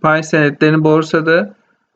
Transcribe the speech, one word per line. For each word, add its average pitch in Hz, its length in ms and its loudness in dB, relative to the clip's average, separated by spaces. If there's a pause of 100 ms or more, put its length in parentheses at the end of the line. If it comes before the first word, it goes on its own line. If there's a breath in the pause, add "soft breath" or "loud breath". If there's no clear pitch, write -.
pay 156 220 0
senetlerini 156 600 0
borsada 160 720 0 (400 soft breath)